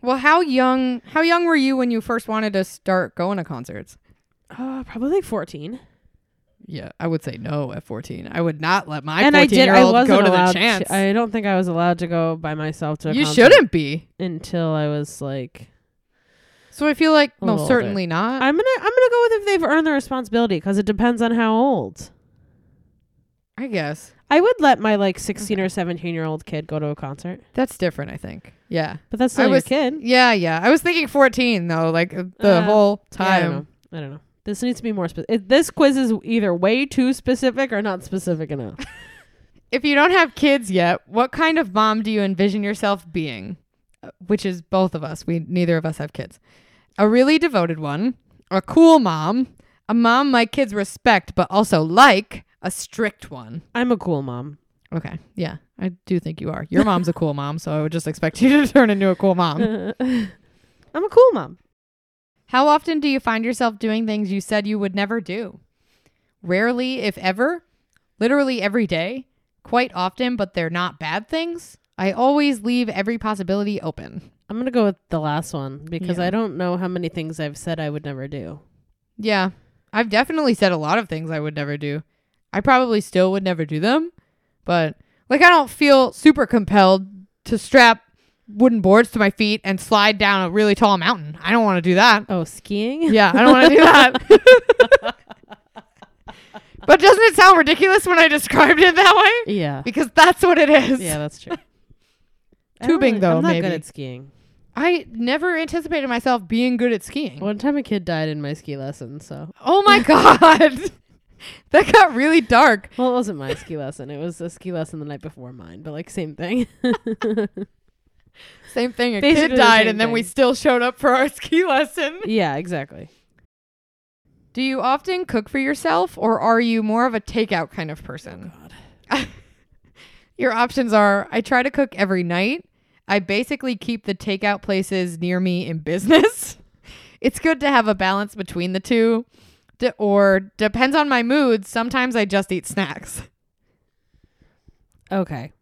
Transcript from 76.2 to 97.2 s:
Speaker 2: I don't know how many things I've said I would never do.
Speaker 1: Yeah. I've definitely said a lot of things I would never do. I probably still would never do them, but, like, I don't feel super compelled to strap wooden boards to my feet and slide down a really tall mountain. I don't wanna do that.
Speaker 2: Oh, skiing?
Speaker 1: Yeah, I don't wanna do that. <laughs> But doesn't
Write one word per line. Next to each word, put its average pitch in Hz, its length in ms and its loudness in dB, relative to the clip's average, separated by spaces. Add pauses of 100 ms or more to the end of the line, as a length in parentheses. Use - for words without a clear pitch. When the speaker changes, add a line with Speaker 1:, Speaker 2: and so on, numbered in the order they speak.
Speaker 2:
I 180 40 -2
don't 202 280 -6
know 180 200 -4
how 185 100 -6
many 180 220 -6
things 160 300 -10
I've 147 180 -8
said 165 220 -8
I 151 100 -6
would 147 160 -10
never 135 220 -12
do. 143 320 -14 (580)
Speaker 1:
Yeah. 202 340 -2 (400)
I've 220 180 -2
definitely 262 440 0
said 190 180 2
a 170 60 -2
lot 156 220 -2
of 202 100 -8
things 160 220 -8
I 156 80 -6
would 151 160 -8
never 147 220 -8
do. 147 260 -8 (480)
I 190 100 -4
probably 254 400 2
still 185 300 0
would 196 120 -4
never 175 220 -4
do 151 140 -6
them, 285 320 -2 (540)
but, 165 300 -2 (340)
like, 285 120 2
I 349 80 8
don't 302 200 4
feel 269 440 4
super 294 320 4
compelled 190 600 2 (380)
to 233 120 -4
strap 233 440 6 (460)
wooden 226 340 2
boards 202 300 4
to 233 80 -6
my 202 100 2
feet 214 340 -2
and 190 160 -4
slide 208 380 2
down 196 300 0
a 165 40 -6
really 208 240 2
tall 202 220 4
mountain. 165 440 -4
I 165 100 -4
don't 233 140 2
wanna 185 160 0
do 175 140 2
that. 214 320 4
Speaker 2:
Oh, 180 160 -4
skiing? 247 680 -4
Speaker 1:
Yeah, 202 200 4
I 208 80 4
don't 254 120 8
wanna 285 160 8
do - 80 6
that. 330 1400 6
<laughs> - 40 -20 (1600)
But 381 140 8
doesn't 392 240 8